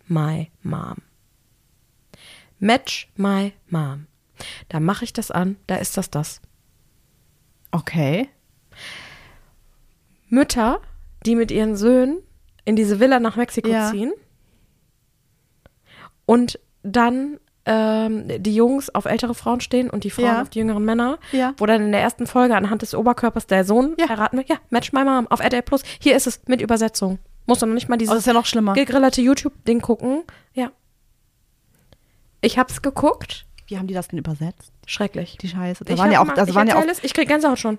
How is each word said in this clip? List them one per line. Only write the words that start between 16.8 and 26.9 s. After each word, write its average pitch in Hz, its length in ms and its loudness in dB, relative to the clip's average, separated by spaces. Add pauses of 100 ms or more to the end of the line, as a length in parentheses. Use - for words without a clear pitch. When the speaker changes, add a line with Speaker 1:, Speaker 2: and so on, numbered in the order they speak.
Speaker 1:
dann, 247 560 -2 (260)
ähm, 220 600 -2 (160)
die 208 140 -2
Jungs 247 380 2
auf 214 120 0
ältere 233 300 -2
Frauen 240 260 -2
stehen 247 280 -2
und 208 140 -6
die 202 60 -4
Frauen 240 160 -2
Speaker 2:
Ja. 233 160 2
Speaker 1:
auf 277 80 -6
die 220 100 -6
jüngeren 220 260 0
Männer, 240 340 0 (120)
Speaker 2:
Ja. 254 260 0
Speaker 1:
wo 208 80 0
dann 220 180 4
in 208 80 0
der 202 100 2
ersten 233 260 -2
Folge 247 280 4
anhand 202 260 0
des - 140 -10
Oberkörpers 233 520 0
der 190 180 4
Sohn 254 340 2
Speaker 2:
Ja. 330 80 2
Speaker 1:
erraten 220 300 -2
wird, 262 120 -4
ja, 320 80 0 (120)
Match 233 240 -2
My 269 100 2
Mom 262 240 0
auf - 120 0
R - 100 0
T 254 80 -2
L 240 40 -2
Plus. - 220 -2 (160)
Hier 269 160 6
ist 269 120 2
es - 200 -8
mit 247 140 0
Übersetzung. 220 580 -2 (260)